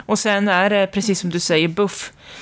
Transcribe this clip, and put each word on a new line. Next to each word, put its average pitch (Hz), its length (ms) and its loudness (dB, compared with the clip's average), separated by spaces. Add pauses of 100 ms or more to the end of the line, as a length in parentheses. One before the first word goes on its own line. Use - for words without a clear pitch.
Och 208 140 0
sen 208 280 0
är 190 220 4
det, 202 180 2
precis 196 320 -2
som 180 100 -4
du 170 100 -2
säger, 165 280 2
buff. 190 440 -4 (300)